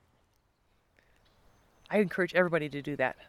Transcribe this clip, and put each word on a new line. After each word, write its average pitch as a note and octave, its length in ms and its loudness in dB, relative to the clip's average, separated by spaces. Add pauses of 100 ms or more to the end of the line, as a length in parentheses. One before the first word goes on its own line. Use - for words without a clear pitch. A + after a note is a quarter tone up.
(1900)
I G3 80 2
encourage F3+ 360 0
everybody E3 340 2
to C#3+ 140 -8
do C#3+ 140 -6
that. C3 200 0 (120)